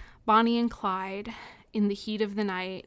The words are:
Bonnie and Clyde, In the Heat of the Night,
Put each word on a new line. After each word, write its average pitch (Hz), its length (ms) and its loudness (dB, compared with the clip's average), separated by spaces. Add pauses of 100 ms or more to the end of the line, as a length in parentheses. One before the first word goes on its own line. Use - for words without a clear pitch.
(260)
Bonnie 233 340 6
and 233 100 2
Clyde, 196 640 -6 (400)
In 208 140 4
the 202 80 2
Heat 214 260 -4
of 202 140 -2
the 208 80 0
Night, 185 440 -4